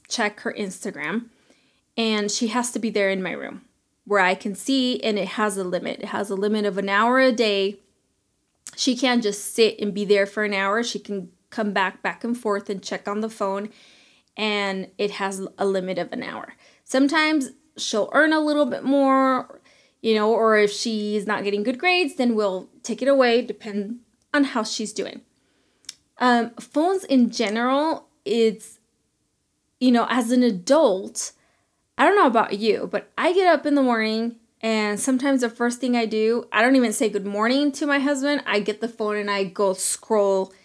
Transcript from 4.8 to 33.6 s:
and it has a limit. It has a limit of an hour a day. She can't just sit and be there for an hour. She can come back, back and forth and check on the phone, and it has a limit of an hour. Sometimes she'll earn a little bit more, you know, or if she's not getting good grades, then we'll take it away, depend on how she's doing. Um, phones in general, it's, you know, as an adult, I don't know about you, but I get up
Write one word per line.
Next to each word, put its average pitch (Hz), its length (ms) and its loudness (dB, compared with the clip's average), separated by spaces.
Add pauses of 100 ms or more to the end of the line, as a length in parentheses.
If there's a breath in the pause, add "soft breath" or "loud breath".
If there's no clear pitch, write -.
and 208 160 0
it 190 100 -4
has 208 300 -2
a 190 60 -4
limit. 180 340 -4
It - 80 -12
has 208 240 -6
a 190 60 -4
limit 208 280 0
of 196 140 -2
an 196 100 -2
hour 226 300 4
a 262 140 6
day. 208 480 0 (960)
She 247 200 -2
can't 247 260 0
just 208 320 -4
sit 226 240 2
and 208 140 -4
be 202 140 -4
there 196 180 4
for 208 200 -4
an 202 100 -2
hour. 196 280 0
She 240 160 -6
can 196 340 -10 (180)
come 208 220 -4
back, 190 300 -2
back 185 220 -6
and 240 120 -4
forth 208 320 -4
and 196 140 -6
check - 260 -8
on 202 120 -4
the 220 100 -4
phone, 202 400 -6 (680 soft breath)
and 202 520 -4 (100)
it 202 140 -2
has 190 340 -6 (120)
a 202 80 0
limit 185 320 -2
of 175 140 -6
an - 100 -6
hour. - 320 -12 (300 soft breath)
Sometimes 294 640 2 (260)
she'll - 360 -2
earn 311 200 4
a 311 80 2
little 294 260 2
bit - 180 -6
more, 262 760 2 (420 soft breath)
you 220 120 2
know, 214 180 2
or 220 260 4
if 208 120 6
she's 208 560 -4
not 208 180 -2
getting 202 180 -2
good 247 160 -2
grades, 359 380 0
then 240 180 2
we'll 190 340 -2 (140)
take 240 200 -6
it 254 60 0
away, 247 340 4
depend 214 580 -8 (340)
on 294 100 4
how 254 180 -2
she's - 300 -6
doing. - 300 -10 (960 loud breath)
Um, 240 320 2 (100)
phones 370 440 0
in 240 260 4
general, 254 760 -2 (160)
it's, 220 540 0 (1040)
you 254 100 4
know, 233 180 4
as 233 220 0
an 247 120 4
adult, 226 920 2 (640)
I 254 60 4
don't 381 120 6
know 370 100 6
about 220 320 2
you, 202 320 0
but - 260 -6
I 302 160 0
get 370 140 2
up 311 200 4